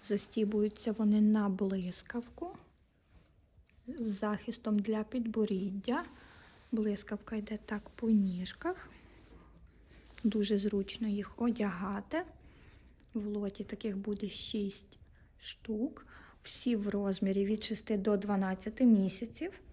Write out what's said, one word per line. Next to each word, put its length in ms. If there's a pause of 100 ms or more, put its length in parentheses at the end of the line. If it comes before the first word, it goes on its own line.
Застібуються 880
вони 280
на 280
блискавку 1080 (1300)
з 200
захистом 720
для 260
підборіддя. 1000 (680)
Блискавка 640
йде 300
так 240
по 200
ніжках. 800 (1300)
Дуже 340
зручно 500
їх 340
одягати. 800 (920)
В 120
лоті 380
таких 320
буде 320
шість 720 (400)
штук. 680 (360)
Всі 340
в 120
розмірі 560
від 200
шести 320
до 200
дванадцяти 680
місяців. 760 (120)